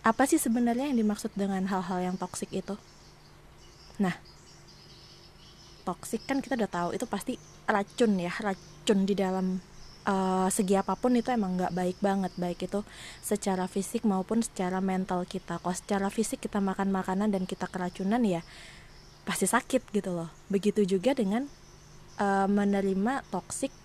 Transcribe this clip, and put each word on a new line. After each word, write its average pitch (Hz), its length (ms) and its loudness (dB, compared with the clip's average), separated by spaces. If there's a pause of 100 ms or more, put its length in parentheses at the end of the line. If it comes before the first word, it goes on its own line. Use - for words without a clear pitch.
apa 226 240 4
sih 311 160 4
sebenarnya 240 480 2
yang 262 80 2
dimaksud 214 400 2
dengan 196 320 0
hal-hal 185 320 -2
yang 180 160 -2
toxic - 400 -6
itu? 190 160 -6 (1300)
Nah, 185 160 0 (1700)
toxic - 400 -6
kan 277 160 0
kita - 160 -2
udah 214 160 0
tahu 175 240 0
itu 220 80 -2
pasti 233 320 -6 (320)
racun 208 480 4
ya, 175 240 -2
racun 196 640 0
di 196 80 2
dalam, 185 480 0 (480)
eh, 185 400 2
segi 190 320 2
apapun 233 400 2
itu 226 80 -2
emang 190 320 0
nggak 175 160 0
baik 180 240 -2
banget, 196 400 2
baik 175 240 -2
itu 202 160 -2 (400)
secara 190 480 0
fisik 220 400 -2
maupun 190 320 0
secara 185 400 -2
mental 185 480 -2
kita. 175 320 -8
Kalau 180 160 -2
secara 196 320 -2
fisik 226 400 -2
kita 202 160 0
makan 196 240 0
makanan 190 480 0
dan 185 80 0
kita 185 240 -6
keracunan 190 560 0
ya 175 160 2 (880)
pasti 196 160 0
sakit 247 480 2
gitu 190 240 -2
loh. 165 160 -6 (160)
Begitu 202 400 2
juga 196 240 2
dengan, 233 320 0 (720)
eh, 196 320 2
menerima 202 800 2
toxic - 400 -6 (160)